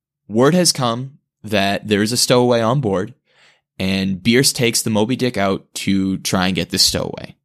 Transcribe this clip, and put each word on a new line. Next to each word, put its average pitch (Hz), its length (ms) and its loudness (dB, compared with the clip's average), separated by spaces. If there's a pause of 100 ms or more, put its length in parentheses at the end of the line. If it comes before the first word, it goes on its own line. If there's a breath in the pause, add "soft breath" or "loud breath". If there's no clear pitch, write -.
(280)
Word 127 260 4
has 180 180 2
come 127 460 -6 (260)
that 101 440 -2
there 104 160 2
is 110 80 -2
a 123 60 -2
stowaway 123 440 2
on 120 200 0
board, 104 340 -4 (640 soft breath)
and 95 420 -2
Bierce 117 300 2
takes 117 300 0
the - 80 -4
Moby 110 260 0
Dick 123 220 -2
out 98 380 -2
to 95 420 -2
try 92 300 -2
and 95 80 -2
get 82 140 -4
this 95 140 0
stowaway. - 600 -4